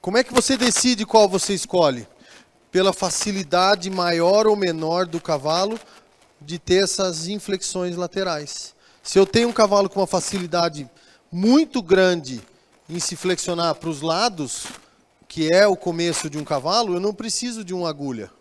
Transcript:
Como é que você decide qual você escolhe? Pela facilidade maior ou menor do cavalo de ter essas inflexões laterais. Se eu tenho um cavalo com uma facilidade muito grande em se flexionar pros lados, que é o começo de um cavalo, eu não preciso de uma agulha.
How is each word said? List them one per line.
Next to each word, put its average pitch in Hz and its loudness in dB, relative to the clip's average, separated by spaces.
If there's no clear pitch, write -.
Como 196 0
é 254 4
que 240 -10
você 254 2
decide 233 2
qual 214 6
você 190 0
escolhe? 147 0
Pela 185 2
facilidade 190 0
maior 180 2
ou 208 4
menor 170 -2
do 165 -8
cavalo 170 -2
de 156 -12
ter 185 2
essas 180 -4
inflexões 185 -6
laterais. 175 -6
Se - 2
eu 196 8
tenho 233 2
um 233 -4
cavalo 202 4
com 196 -4
uma 185 2
facilidade 170 -2
muito 247 4
grande 170 2
em 170 -8
se - -6
flexionar 170 -2
pros 156 -8
lados, 165 -2
que 160 -2
é 190 6
o 190 0
começo 170 -4
de 147 -8
um 151 -6
cavalo, 175 -2
eu 180 -2
não 202 -4
preciso 226 -8
de 175 -10
uma 180 -4
agulha. 135 -8